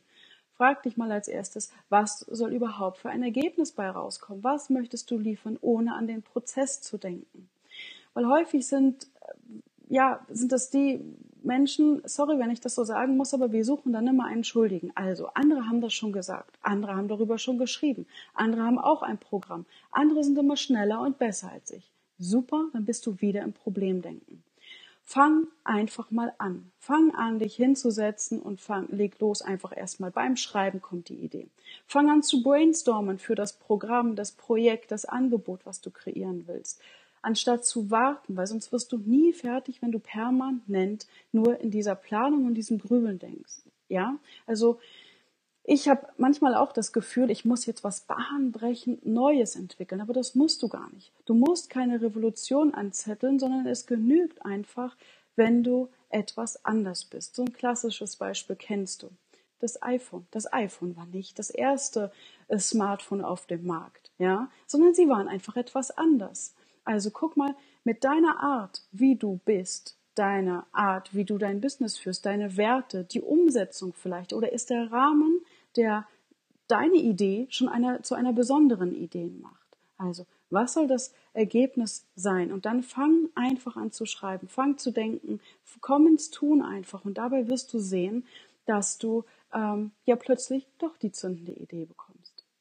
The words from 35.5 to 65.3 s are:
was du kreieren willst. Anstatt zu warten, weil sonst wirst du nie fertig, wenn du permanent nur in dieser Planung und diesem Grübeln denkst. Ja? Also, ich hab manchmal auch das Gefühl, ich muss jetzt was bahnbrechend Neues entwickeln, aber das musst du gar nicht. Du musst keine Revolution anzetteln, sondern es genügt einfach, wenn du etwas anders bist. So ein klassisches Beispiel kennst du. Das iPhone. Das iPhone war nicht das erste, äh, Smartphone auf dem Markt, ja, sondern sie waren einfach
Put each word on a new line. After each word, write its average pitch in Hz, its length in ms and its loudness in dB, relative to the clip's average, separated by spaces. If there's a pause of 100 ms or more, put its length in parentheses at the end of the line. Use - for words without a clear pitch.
was 190 160 -16
du 185 120 -14
kreieren 180 560 -8
willst. - 340 -12 (400)
Anstatt 240 440 0
zu 208 260 -2
warten, 247 440 0
weil 185 120 -2
sonst 220 240 -8
wirst 240 200 -4
du 240 60 -2
nie 262 340 4
fertig, 254 520 -6
wenn 233 80 -2
du 220 80 -2
permanent 220 1080 -2 (260)
nur 233 280 4
in 226 100 -2
dieser 208 260 -2
Planung 254 520 0
und 233 80 0
diesem 220 240 -2
Grübeln 220 400 0
denkst. - 420 -18 (260)
Ja? 196 300 -2 (300)
Also, 233 320 2 (880)
ich 285 220 4
hab 277 300 2
manchmal 277 340 4
auch 220 180 4
das - 220 -4
Gefühl, 247 380 0
ich - 120 -4
muss 233 220 2
jetzt - 180 -8
was 202 180 -6
bahnbrechend 240 1000 -4
Neues 240 520 2
entwickeln, 185 440 -10
aber 214 140 -6
das 247 220 -2
musst 302 260 4
du 240 60 -2
gar - 240 -10
nicht. - 200 -20 (140)
Du 226 80 2
musst 294 380 4
keine 247 300 -2
Revolution 226 720 0
anzetteln, 214 640 -2
sondern 262 260 -2
es 247 220 -6
genügt 254 580 2
einfach, 208 500 -8 (400)
wenn 226 280 6
du 254 260 0 (200)
etwas 220 560 -6
anders 202 400 -4
bist. - 300 -16
So 247 60 -6
ein 247 100 -4
klassisches 233 640 -6
Beispiel 196 400 -8
kennst 196 460 -8
du. 190 80 -18 (500)
Das - 220 -6
iPhone. 247 480 -6
Das 214 240 -8
iPhone 180 420 -4
war 170 120 -18
nicht 185 320 -12
das 214 100 -10
erste, 233 640 -2 (360)
äh, 214 120 0
Smartphone 196 640 -2
auf - 240 -8
dem 175 180 -6
Markt, - 540 -10
ja, 190 320 0 (160)
sondern 339 260 8
sie 349 160 6
waren 208 180 2
einfach 196 280 -8